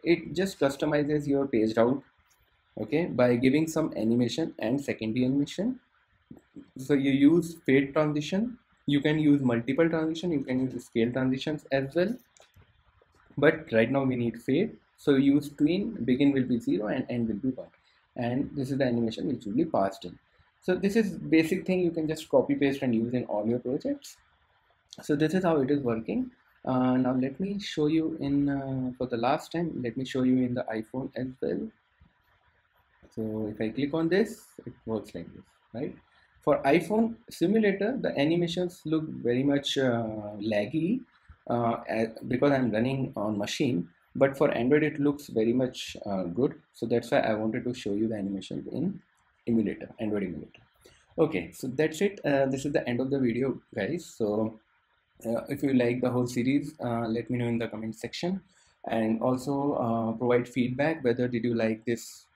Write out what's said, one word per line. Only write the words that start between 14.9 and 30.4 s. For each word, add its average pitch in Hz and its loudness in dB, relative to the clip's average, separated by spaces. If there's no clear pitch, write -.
so 143 4
use 139 4
tween, 180 0
begin 139 4
will 131 0
be 123 0
zero 107 -2
and 131 -2
end 120 -2
will 107 -2
be 127 -4
one. - -8
And 123 -2
this 139 -4
is 131 -2
the 135 2
animation 117 0
which - -4
will 101 -6
be 151 2
passed 98 -2
in. 87 -14
So 180 0
this 196 -2
is 214 2
basic 160 2
thing 185 0
you 170 2
can 160 -2
just 156 -6
copy 143 4
paste 139 2
and 127 2
use 117 0
in 123 -2
all 104 -2
your 120 0
projects. 254 -6
So 151 0
this 156 0
is 185 0
how 165 4
it 135 0
is 143 2
working. 123 -4
Uh, 127 2
now 127 2
let 131 -2
me 202 -4
show 151 -2
you 160 0
in, 143 2
uh, 135 -2
for 127 -4
the 123 -4
last 127 0
time, 165 -4
let 117 -4
me 131 -4
show 127 -2
you 127 4
in 123 0